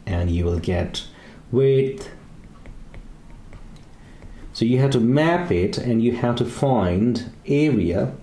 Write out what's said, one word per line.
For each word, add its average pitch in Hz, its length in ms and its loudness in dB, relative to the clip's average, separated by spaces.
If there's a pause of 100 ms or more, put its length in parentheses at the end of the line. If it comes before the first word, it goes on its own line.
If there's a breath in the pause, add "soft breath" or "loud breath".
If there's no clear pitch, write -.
and 87 260 -2
you 87 140 0
will 85 140 0
get - 480 -4 (440 loud breath)
width. 135 600 2 (2500 loud breath)
So 113 140 0
you 127 140 4
have 139 100 4
to 127 100 2
map 160 500 2
it 90 280 2
and 113 240 0
you 120 140 4
have 120 200 0
to 123 80 0
find 113 880 0 (140)
area 131 680 2 (100)